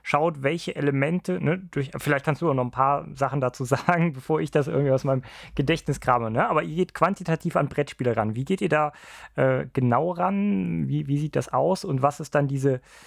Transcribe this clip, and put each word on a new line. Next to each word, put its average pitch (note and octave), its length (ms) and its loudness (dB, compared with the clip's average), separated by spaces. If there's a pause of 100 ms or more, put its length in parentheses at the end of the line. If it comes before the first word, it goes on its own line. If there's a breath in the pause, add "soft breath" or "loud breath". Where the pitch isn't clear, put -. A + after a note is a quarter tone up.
schaut, D3+ 400 0
welche E3 320 -2
Elemente, D3+ 640 0
ne, D#3 180 0
durch, C#3+ 380 -6
vielleicht C#3+ 280 0
kannst D3+ 160 0
du E3 80 2
auch C3+ 60 2
noch B2+ 100 0
ein A#2+ 60 -6
paar C#3 340 2 (100)
Sachen C3+ 240 -2
dazu B2+ 240 -2
<laughs> - 0 -
sagen, E3 480 2
bevor D#3 300 -2
ich D#3+ 100 -4
das D3 160 2
irgendwie C#3+ 240 2
aus C3 140 2
meinem C3 160 2 (340 loud breath)
Gedächtnis D3+ 460 0
krame, A#2 280 2
ne? C3 200 2
Aber D#3 120 2
ihr D#3+ 140 -6
geht F3+ 180 0
quantitativ E3+ 640 0
an D3+ 140 2
Brettspiele B2 480 -2
ran. G#2+ 180 0
Wie C3 80 -4
geht F#3+ 160 -2
ihr G3 80 0
da, D3+ 240 2 (460 loud breath)
äh, C3+ 80 4 (280)
genau C3 380 2
ran? F3+ 760 0
Wie, D3 180 -2
wie C#3+ 140 0
sieht D3+ 160 -4
das C3 180 -2
aus? D#3+ 320 0
Und C#3 160 -2
was C#3+ 180 2
ist D3+ 140 -10
dann C#3+ 140 2
diese, C3+ 340 0 (260 loud breath)